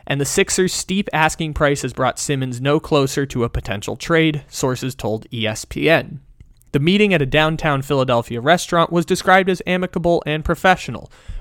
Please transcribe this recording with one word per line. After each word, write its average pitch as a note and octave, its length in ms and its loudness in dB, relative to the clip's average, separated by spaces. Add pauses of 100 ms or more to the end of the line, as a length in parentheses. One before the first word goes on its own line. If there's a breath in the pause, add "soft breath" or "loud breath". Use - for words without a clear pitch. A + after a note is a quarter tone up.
and C#3 160 -2
the C#3+ 40 0
Sixers' F#3 460 2
steep - 420 -4
asking D#3 420 0
price C#3+ 260 2
has B2+ 120 -4
brought C3 260 0
Simmons C3 420 -4
no C#3+ 180 4
closer C#3 460 0
to C3 180 -2
a A#2 60 0
potential G#2+ 460 -6
trade, D#3+ 540 0
sources B2+ 440 -2
told A2 400 -4
E A2+ 140 -4
S - 180 -6
P - 240 -2
N. D3+ 300 0 (540)
The C#3+ 60 2
meeting G3 320 4
at D#3 120 2
a - 20 0
downtown D3+ 560 0
Philadelphia C3 580 0
restaurant E3 520 2
was E3+ 120 2
described F#3 460 2
as F#3 160 -2
amicable F3+ 640 0
and D3+ 180 -4
professional, F3 640 0 (300 loud breath)